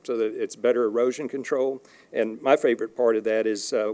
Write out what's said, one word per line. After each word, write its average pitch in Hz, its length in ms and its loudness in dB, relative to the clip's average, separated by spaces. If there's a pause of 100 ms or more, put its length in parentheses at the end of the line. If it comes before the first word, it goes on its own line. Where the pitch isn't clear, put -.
so 120 120 -4
that 113 240 -2
it's 104 140 -4
better 120 300 2
erosion 123 440 0
control. 135 540 -4 (300)
And 110 280 -4
my 135 160 6
favorite 117 400 0
part 117 200 4
of 107 80 -4
that 110 240 0
is, 104 240 -4
uh, 110 220 -2